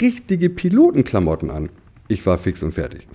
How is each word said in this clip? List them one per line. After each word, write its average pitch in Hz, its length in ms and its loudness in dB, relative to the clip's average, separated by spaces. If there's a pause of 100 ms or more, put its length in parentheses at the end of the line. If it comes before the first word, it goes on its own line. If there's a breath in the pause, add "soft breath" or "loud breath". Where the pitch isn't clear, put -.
richtige 190 500 0
Pilotenklamotten 156 1000 2
an. 76 200 -6 (380)
Ich - 180 -4
war 90 120 2
fix 90 240 -4
und 80 100 -4
fertig. - 420 -8